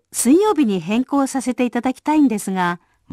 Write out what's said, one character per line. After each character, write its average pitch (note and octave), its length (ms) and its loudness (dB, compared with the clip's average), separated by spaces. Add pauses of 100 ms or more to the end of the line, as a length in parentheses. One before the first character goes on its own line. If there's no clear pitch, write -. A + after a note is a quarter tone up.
(120)
水 D4+ 300 2
曜 G#4+ 140 2
日 D4 100 2
に G3 140 0
変 G#3 260 -2
更 C#4 220 0
さ C4 160 -6
せ B3+ 100 -4
て B3 120 -2
い A#3+ 40 -2
た A#3 120 -4
だ B3+ 120 -2
き - 80 -20
た D4+ 140 -2
い D#4 60 4
ん C#4+ 60 6
で A3 120 -2
す F#3+ 100 -8
が。 F3+ 300 -2 (340)